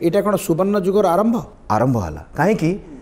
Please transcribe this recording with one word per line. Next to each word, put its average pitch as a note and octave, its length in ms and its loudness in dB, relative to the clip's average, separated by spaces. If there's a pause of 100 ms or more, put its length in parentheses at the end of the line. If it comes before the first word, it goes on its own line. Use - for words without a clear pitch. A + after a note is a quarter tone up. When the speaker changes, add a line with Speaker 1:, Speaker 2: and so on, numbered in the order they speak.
Speaker 1:
ଏଇଟା E3+ 200 0
କ'ଣ G3+ 140 0
ସୁବର୍ଣ୍ଣ F#3 440 0
ଯୁଗର G3 260 2
ଆରମ୍ଭ? G3+ 300 2 (340)
Speaker 2:
ଆରମ୍ଭ A#2+ 280 2
ହେଲା। D#2 260 -6 (120)
କାହିଁକି? E3 360 0 (300)